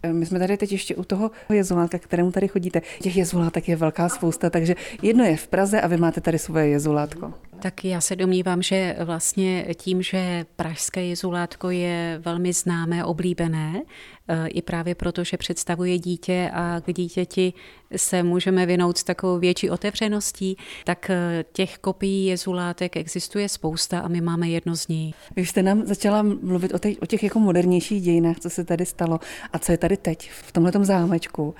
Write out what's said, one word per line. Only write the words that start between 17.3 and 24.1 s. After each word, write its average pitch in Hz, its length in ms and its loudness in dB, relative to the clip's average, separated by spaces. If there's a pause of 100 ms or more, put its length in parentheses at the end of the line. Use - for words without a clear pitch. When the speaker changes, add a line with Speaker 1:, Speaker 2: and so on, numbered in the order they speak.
Speaker 2:
se 180 260 0
můžeme 180 440 4
vinout 175 320 2
s - 60 -4
takovou 180 340 0
větší 180 320 2
otevřeností, 208 840 -2 (280)
tak, - 260 -4
eh, 170 420 0
těch - 260 -2
kopií 190 480 0
jezulátek 180 680 -2
existuje 180 520 -4
spousta 165 520 -4
a 175 80 -6
my 170 120 0